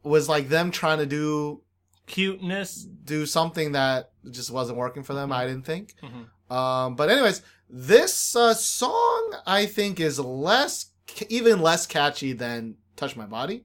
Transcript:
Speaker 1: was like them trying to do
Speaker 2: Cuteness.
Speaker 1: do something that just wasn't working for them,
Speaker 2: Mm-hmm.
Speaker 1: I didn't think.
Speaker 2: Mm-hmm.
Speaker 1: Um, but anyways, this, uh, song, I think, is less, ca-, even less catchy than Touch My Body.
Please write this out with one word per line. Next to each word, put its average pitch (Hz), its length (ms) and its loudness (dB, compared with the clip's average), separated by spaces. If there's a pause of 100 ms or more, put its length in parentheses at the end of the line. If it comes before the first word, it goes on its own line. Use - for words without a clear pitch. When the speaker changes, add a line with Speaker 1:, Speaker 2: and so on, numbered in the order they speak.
Speaker 1:
was 147 260 4
like 147 200 2
them 165 240 2
trying 156 260 0
to 151 80 0
do 147 560 -2 (460)
Speaker 2:
Cuteness. 190 760 -4
Speaker 1:
do 151 420 -6
something 165 460 -2
that 131 380 0 (200)
just 123 200 -12
wasn't 120 280 -4
working 123 260 -6
for 139 100 -8
them, 139 160 -6
Speaker 2:
Mm-hmm. 127 100 -2
Speaker 1:
I 127 60 -2
didn't 131 180 -8
think. 175 380 -8
Speaker 2:
Mm-hmm. 120 500 -16
Speaker 1:
Um, 127 440 0
but 147 140 2
anyways, 240 320 4 (280)
this, 180 680 4
uh, 233 180 6
song, 453 800 0 (120)
I 202 200 2
think, 202 340 -4
is 147 200 0
less, 151 680 0 (220)
ca-, - 200 -12
even 226 340 6
less 165 240 4
catchy 143 460 -2
than 117 440 -6 (200)
Touch 135 200 -8
My 110 100 -14
Body. 139 380 -8